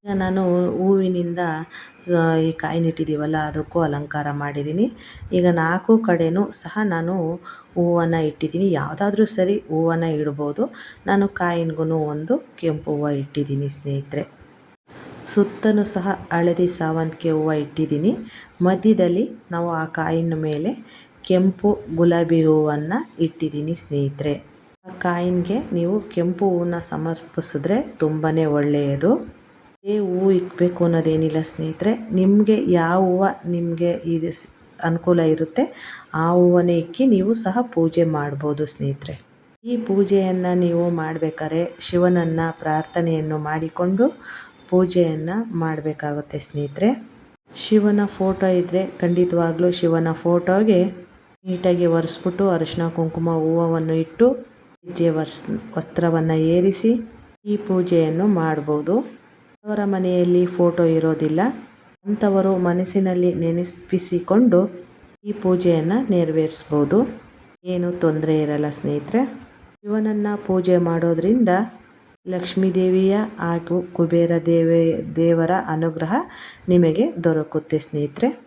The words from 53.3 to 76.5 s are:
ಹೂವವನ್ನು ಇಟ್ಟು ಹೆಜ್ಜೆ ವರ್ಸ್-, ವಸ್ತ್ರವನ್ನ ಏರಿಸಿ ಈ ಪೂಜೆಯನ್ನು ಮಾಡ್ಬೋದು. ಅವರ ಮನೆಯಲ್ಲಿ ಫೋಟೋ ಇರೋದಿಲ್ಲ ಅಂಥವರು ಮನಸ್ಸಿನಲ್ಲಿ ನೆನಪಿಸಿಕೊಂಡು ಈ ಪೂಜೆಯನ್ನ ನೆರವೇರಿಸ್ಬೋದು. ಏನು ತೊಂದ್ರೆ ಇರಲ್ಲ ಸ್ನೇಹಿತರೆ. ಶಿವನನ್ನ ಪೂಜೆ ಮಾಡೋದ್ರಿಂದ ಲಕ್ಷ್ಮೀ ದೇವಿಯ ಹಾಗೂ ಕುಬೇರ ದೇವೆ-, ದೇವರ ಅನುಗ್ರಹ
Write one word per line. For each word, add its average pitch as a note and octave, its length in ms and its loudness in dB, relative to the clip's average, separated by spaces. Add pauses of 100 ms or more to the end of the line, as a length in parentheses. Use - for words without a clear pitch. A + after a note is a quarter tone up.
ಹೂವವನ್ನು D#3+ 640 0
ಇಟ್ಟು D#3+ 320 2 (560)
ಹೆಜ್ಜೆ F3 260 0
ವರ್ಸ್-, D#3 340 -4 (260)
ವಸ್ತ್ರವನ್ನ E3 640 0 (160)
ಏರಿಸಿ F#3+ 440 2 (500)
ಈ G#3 160 -2
ಪೂಜೆಯನ್ನು F3 760 0
ಮಾಡ್ಬೋದು. D#3 640 0 (680)
ಅವರ G#3+ 200 -4
ಮನೆಯಲ್ಲಿ F3+ 640 2
ಫೋಟೋ F3 400 2
ಇರೋದಿಲ್ಲ D#3+ 540 2 (640)
ಅಂಥವರು G3 540 2
ಮನಸ್ಸಿನಲ್ಲಿ F3+ 760 0
ನೆನಪಿಸಿಕೊಂಡು F3 1200 0 (680)
ಈ G#3 80 -8
ಪೂಜೆಯನ್ನ F3+ 600 2 (120)
ನೆರವೇರಿಸ್ಬೋದು. D#3 920 0 (640)
ಏನು F3+ 280 -2
ತೊಂದ್ರೆ D#3 460 0
ಇರಲ್ಲ D3 320 -2
ಸ್ನೇಹಿತರೆ. D3 500 -4 (540)
ಶಿವನನ್ನ G#3+ 540 -2 (120)
ಪೂಜೆ F#3 380 2
ಮಾಡೋದ್ರಿಂದ E3+ 720 2 (800)
ಲಕ್ಷ್ಮೀ F#3 460 -2
ದೇವಿಯ F#3 420 2 (220)
ಹಾಗೂ E3+ 420 -2 (140)
ಕುಬೇರ E3+ 400 2 (100)
ದೇವೆ-, E3 420 4 (300)
ದೇವರ E3 380 2 (140)
ಅನುಗ್ರಹ D#3+ 460 -2 (560)